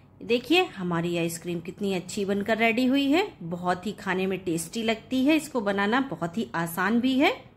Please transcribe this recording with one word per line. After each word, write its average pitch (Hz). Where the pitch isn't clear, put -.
देखिए 254
हमारी 175
आइसक्रीम 170
कितनी 196
अच्छी 190
बनकर 202
रेडी 226
हुई 269
है, 370
बहुत 180
ही 214
खाने 185
में 190
टेस्टी 175
लगती 226
है। 302
इसको 294
बनाना 202
बहुत 175
ही 226
आसान 180
भी 262
है। 349